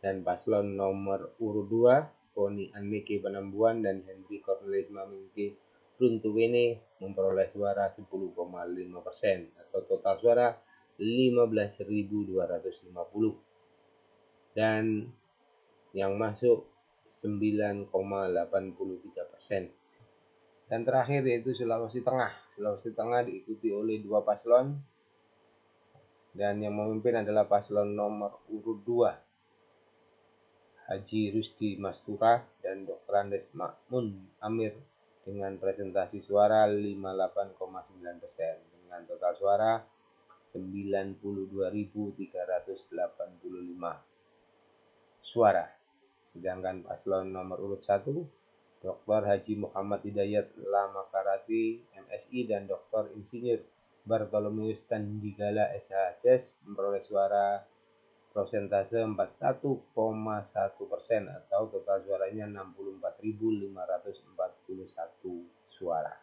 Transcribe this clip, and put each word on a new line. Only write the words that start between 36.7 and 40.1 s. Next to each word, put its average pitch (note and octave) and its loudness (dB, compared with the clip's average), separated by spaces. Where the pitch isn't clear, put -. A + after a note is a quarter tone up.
puluh F#2+ 2
delapan G2 -2
koma F#2 -10
sembilan F2+ -14
persen E2 -6
dengan F2 -18
total F2 -2
suara G2+ 4